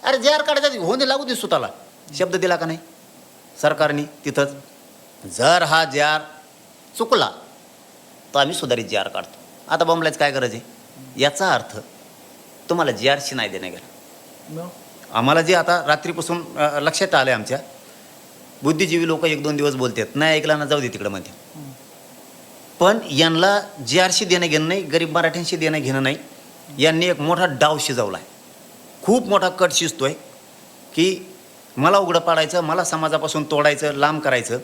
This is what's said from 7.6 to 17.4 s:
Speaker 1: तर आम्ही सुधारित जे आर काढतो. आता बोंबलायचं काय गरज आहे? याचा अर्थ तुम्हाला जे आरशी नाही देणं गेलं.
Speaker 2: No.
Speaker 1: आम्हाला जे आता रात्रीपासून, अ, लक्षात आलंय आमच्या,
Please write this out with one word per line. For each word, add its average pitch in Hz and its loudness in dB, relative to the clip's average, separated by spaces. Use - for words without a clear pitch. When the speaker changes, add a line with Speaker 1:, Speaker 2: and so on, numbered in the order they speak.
Speaker 1:
तर 143 4
आम्ही 139 2
सुधारित 120 -2
जे 95 -4
आर 95 -2
काढतो. 92 -12
आता 160 0
बोंबलायचं 165 0
काय 147 2
गरज 127 -2
आहे? 120 -12
याचा 156 2
अर्थ 110 -4
तुम्हाला 170 0
जे 113 0
आरशी 139 -2
नाही 110 -4
देणं 92 -10
गेलं. - -18
Speaker 2:
No. 170 -12
Speaker 1:
आम्हाला 139 2
जे 170 4
आता 170 2
रात्रीपासून, 170 -4
अ, 147 0
लक्षात 160 0
आलंय 131 4
आमच्या, 120 -4